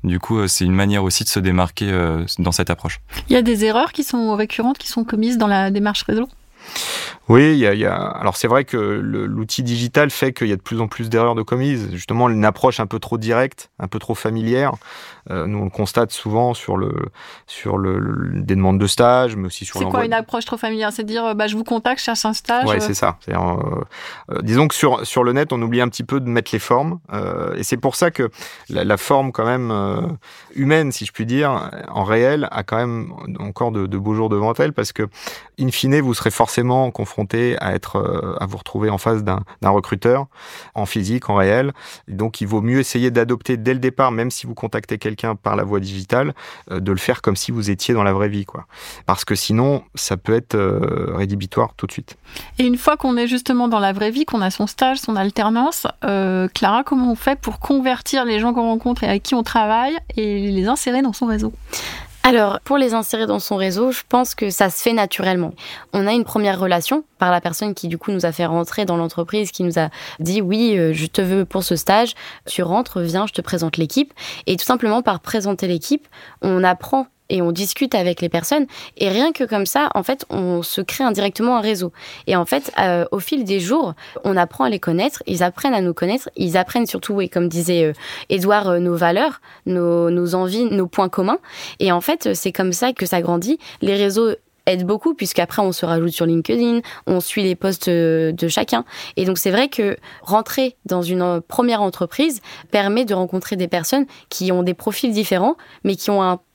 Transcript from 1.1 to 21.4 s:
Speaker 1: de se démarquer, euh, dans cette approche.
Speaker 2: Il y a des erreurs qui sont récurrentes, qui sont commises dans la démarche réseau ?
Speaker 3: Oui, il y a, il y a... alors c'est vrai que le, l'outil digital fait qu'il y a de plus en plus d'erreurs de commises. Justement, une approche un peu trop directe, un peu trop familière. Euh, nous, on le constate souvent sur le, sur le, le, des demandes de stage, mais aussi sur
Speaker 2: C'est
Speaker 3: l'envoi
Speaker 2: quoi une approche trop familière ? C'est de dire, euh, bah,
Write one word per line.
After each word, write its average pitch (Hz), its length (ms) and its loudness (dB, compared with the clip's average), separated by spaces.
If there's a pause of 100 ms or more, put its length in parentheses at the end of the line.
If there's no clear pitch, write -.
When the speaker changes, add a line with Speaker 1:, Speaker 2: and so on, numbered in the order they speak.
Speaker 1:
de - 60 -4
se - 100 0
démarquer, 90 520 2
euh, 85 340 0 (140)
dans 87 120 2
cette 85 200 0
approche. - 300 -4 (280)
Speaker 2:
Il - 40 6
y 247 40 8
a 247 60 6
des 220 220 2
erreurs 226 260 2
qui 294 120 -6
sont 226 320 0
récurrentes, 220 440 -2
qui - 80 -12
sont 233 160 -2
commises 233 340 0
dans 214 100 2
la 196 220 2
démarche 202 320 0
réseau ? 220 260 0 (1000)
Speaker 3:
Oui, 139 260 8
il 147 60 4
y 120 60 4
a, 101 80 6
il 104 60 2
y 107 60 2
a... 92 100 0
alors 95 400 -2
c'est - 120 -2
vrai 117 180 4
que - 120 -4
le, 104 480 -2
l'outil 107 380 -4
digital 120 480 2
fait 135 220 0
qu'il 120 140 -2
y 104 40 2
a 98 40 2
de 95 60 -6
plus 117 200 -4
en 110 60 0
plus 113 220 -8
d'erreurs 117 240 4
de 113 80 -2
commises. 123 500 -2
Justement, 113 380 0
une 107 160 2
approche 117 340 2
un 110 80 0
peu 110 120 -4
trop - 180 -4
directe, 117 640 -2
un 95 80 -6
peu 110 120 -6
trop 110 160 -6
familière. 117 580 0 (560)
Euh, 87 180 -4
nous, 104 120 -4
on 101 60 -2
le 95 40 -4
constate 110 420 0
souvent 117 420 -2
sur 101 240 -4
le, 98 140 -2 (560)
sur 98 300 -6
le, 95 220 -2
le, 95 420 -4
des 98 140 0
demandes 95 240 4
de 101 80 2
stage, 123 480 4
mais 95 120 -4
aussi 92 180 -10
sur - 120 -10
Speaker 2:
C'est 95 60 -2
Speaker 3:
l'envoi 247 160 0
Speaker 2:
quoi 233 60 0
une 226 80 -2
approche 226 320 -4
trop 240 120 -6
familière ? 220 340 -4
C'est 214 120 -6
de 214 40 -6
dire, 226 180 -4
euh, 220 80 0
bah, 214 140 0